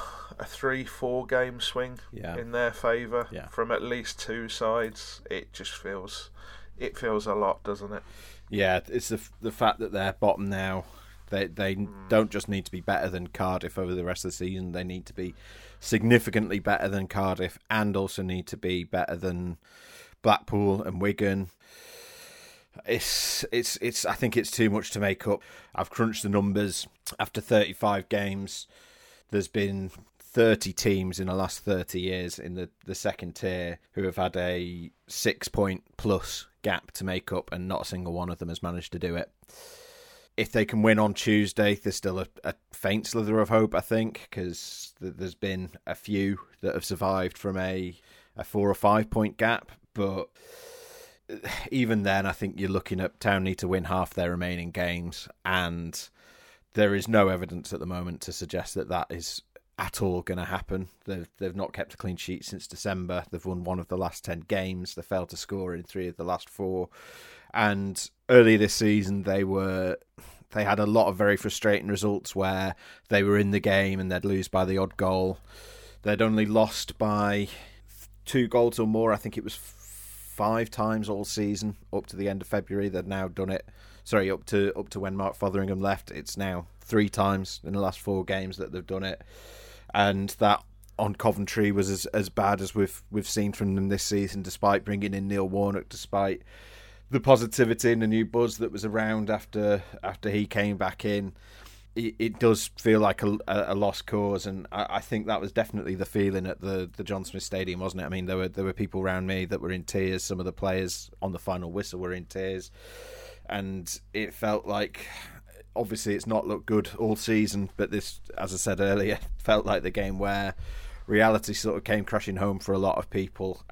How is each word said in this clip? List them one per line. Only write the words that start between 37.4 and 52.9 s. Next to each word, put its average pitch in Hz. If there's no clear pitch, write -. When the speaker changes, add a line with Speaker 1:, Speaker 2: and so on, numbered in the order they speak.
Speaker 2:
and 90
not 92
a -
single 90
one 87
of 85
them 87
has 82
managed 87
to 90
do 85
it. -
If 110
they 113
can 110
win 110
on 107
Tuesday, 104
there's 98
still 92
a, 90
a 82
faint 107
slither 110
of 107
hope, 110
I 87
think, 110
'cause -
th-, 92
there's 92
been 92
a 87
few 98
that 95
have 85
survived 95
from 95
a, 92
a 110
four 101
or 98
five 107
point 107
gap. 113
But 98
even 113
then, 98
I 98
think -
you're 95
looking 95